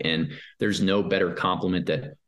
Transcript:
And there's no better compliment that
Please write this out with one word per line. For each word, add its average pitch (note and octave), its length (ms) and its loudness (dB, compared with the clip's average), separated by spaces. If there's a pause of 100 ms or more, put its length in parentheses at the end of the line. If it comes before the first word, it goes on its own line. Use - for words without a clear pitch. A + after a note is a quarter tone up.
And D#2+ 300 0 (260)
there's G2+ 220 0
no G2 200 4
better F#2 300 2
compliment F2+ 540 0
that C#2+ 300 -4 (120)